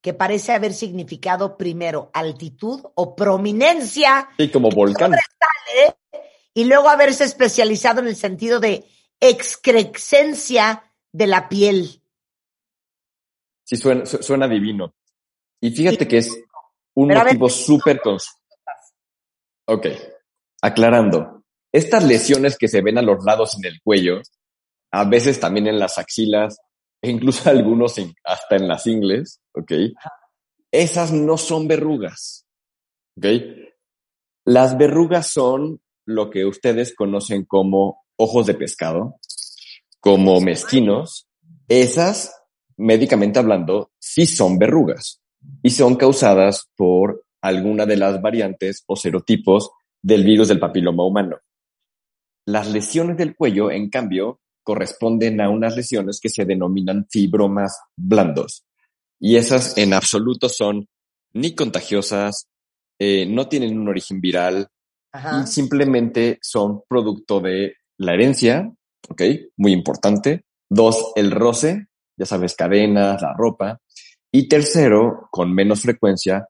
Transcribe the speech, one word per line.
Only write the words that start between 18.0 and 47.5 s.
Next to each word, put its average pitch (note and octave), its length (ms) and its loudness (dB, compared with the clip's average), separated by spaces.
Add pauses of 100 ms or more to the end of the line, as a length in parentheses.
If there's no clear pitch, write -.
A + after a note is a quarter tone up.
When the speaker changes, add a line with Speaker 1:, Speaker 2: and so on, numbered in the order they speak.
Speaker 2:
cons-, - 360 -6 (1300)
ok, A2+ 200 -2 (760)
aclarando. G#2+ 800 2 (300)
Estas E3+ 320 2
lesiones C3+ 540 2
que A2+ 100 0
se G2+ 140 0
ven G#2+ 160 0
a B2 40 0
los G2 220 0
lados G#2+ 320 0
en G2 80 -14
el E2 180 -12
cuello, F#2+ 380 0 (680)
a G2+ 140 0
veces A#2+ 360 2
también G#2 280 -2
en A2 100 -2
las G2 180 -4
axilas, G#2+ 640 -4 (420)
e A#2 100 -6
incluso B2 400 -2
<laughs> - 0 -
algunos A#2 460 2
en, F2 160 -10 (120)
hasta F#2 320 -2
en F#2+ 120 0
las - 180 -4
ingles, A2 540 -2 (140)
¿ok? D#2+ 180 -8 (240)
Speaker 1:
Ajá. - 140 -20 (600)
Speaker 2:
Esas E3 420 0
no D#3 260 0
son D#3+ 300 -4
verrugas, D3+ 760 -6 (720)
¿ok? F#2+ 100 -4 (1160)
Las B2+ 320 4
verrugas D#3+ 520 2
son C#3+ 520 -4 (240)
lo G#2+ 260 -4
que G2 140 -4
ustedes A#2 500 -2
conocen G2+ 520 -4
como G2 580 0 (120)
ojos A2+ 300 2
de G2+ 80 2
pescado, F2+ 640 -6 (840)
como F#2+ 400 4
mezquinos. G#2 880 -2 (400)
Esas, E3 680 0 (420)
médicamente A2 600 2
hablando, G2+ 600 -2
sí - 280 0
son F#2 320 0
verrugas - 640 0 (400)
y B2 80 4
son B2 260 4
causadas G#2+ 800 4
por F#2+ 480 0 (160)
alguna G2+ 460 -2